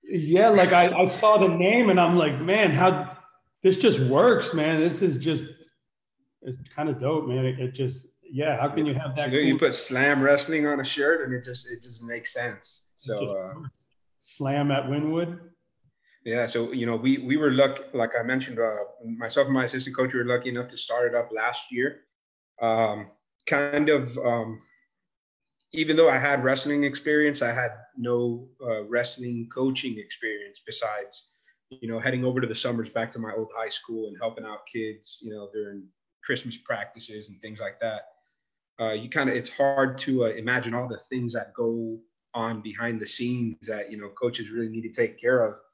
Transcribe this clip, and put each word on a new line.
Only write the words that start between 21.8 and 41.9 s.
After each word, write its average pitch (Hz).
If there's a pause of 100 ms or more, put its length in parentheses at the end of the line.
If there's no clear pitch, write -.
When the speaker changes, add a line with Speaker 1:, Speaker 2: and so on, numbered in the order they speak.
Speaker 2:
Um, 113 (340)
kind 147
of, 131
um, 113 (1120)
even 156
though 160
I 131
had 139
wrestling 143
experience, 147
I 120
had 120 (260)
no, 120 (140)
uh, 113
wrestling 120
coaching 131
experience 104
besides, 107 (400)
you 127
know, 113
heading 127
over 127
to 120
the 110
summers 117
back 113
to 117
my 110
old 110
high 113
school 110
and 101
helping 113
out 107 (120)
kids, 110
you 110
know, 101
during 101 (400)
Christmas 117
practices 107
and 95
things 107
like 101
that. 110 (800)
Uh, 113
you 113
kinda, 135
it's 120
hard 139
to, 127
uh, 110
imagine 117
all 123
the 110 (100)
things 120
that 104
go 113 (340)